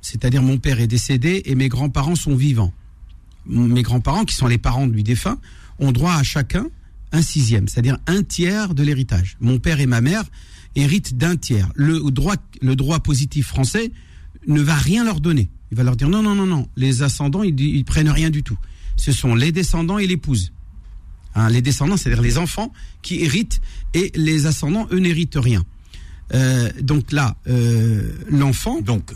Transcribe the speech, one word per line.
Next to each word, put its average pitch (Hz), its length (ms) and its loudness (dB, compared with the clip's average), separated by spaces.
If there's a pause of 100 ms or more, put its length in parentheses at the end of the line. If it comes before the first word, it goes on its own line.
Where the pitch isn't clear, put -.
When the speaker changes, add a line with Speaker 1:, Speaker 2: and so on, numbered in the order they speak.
Speaker 1:
c'est-à-dire 127 420 0
mon 131 160 4
père 127 220 0
est 120 60 2
décédé 131 580 0
et 135 100 0
mes 131 140 2
grands-parents 139 480 0
sont 147 180 0
vivants. 123 380 2 (800)
M-, 120 180 4
mes 120 140 4
grands-parents, 127 420 0
qui - 100 -2
sont - 140 0
les 120 100 2
parents 131 280 0
du 107 160 0
défunt, 127 360 -2 (400)
ont 139 140 2
droit 151 220 2
à 151 80 2
chacun 151 440 -2 (460)
un 160 100 4
sixième, 113 460 2
c'est-à-dire 123 380 0
un 190 160 2
tiers 185 520 -2
de 139 80 2
l'héritage. 127 580 0
Mon 123 180 2
père 151 220 0
et 139 60 2
ma 120 140 2
mère 175 240 2 (500)
héritent 143 420 2
d'un 165 200 2
tiers. 101 380 0
Le 156 260 2 (100)
droit, 170 260 0 (240)
le 131 160 2
droit 139 240 0
positif 143 460 0
français 202 460 -2 (540)
ne 147 140 4
va 147 140 2
rien 160 300 2
leur 208 160 0
donner. 143 280 2 (220)
Il 113 60 -6
va 123 80 2
leur 123 120 2
dire : « 139 140 0
Non, 214 120 2
non, 208 120 2
non, 196 120 2
non, 160 200 0 (100)
les 131 260 0
ascendants, 143 400 0
ils, 165 180 0
ils 143 240 0
prennent 156 260 2
rien 160 200 2
du 147 120 -2
tout. 117 160 -6 (380)
Ce - 160 2
sont 120 220 0
les 131 180 2
descendants 170 460 0
et 202 80 0
l'épouse. » 139 460 -2 (840)
Hein, 110 160 2
les 120 120 2
descendants, 143 340 0
c'est-à-dire 127 260 0
les 120 160 2
enfants 202 340 -4 (300)
qui 147 200 -6
héritent 170 380 0 (340)
et 175 220 0
les 156 300 0
ascendants, 160 440 -2
eux, 185 80 0
n'héritent 170 380 0
rien. 117 260 2 (720)
Euh, 127 360 2 (120)
donc 139 300 0
là, 139 240 0 (120)
euh, 113 640 2 (200)
l'enfant 139 520 2
Speaker 2:
Donc, 104 340 -2